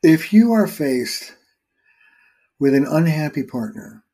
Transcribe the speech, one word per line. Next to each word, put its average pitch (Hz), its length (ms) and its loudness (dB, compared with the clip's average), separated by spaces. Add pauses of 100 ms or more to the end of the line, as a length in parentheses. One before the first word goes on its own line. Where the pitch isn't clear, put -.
if 160 320 2
you 226 200 6
are 208 140 2
faced 131 680 -6 (1200)
with 139 160 2
an 139 100 2
unhappy 151 580 -2
partner 110 600 -12 (100)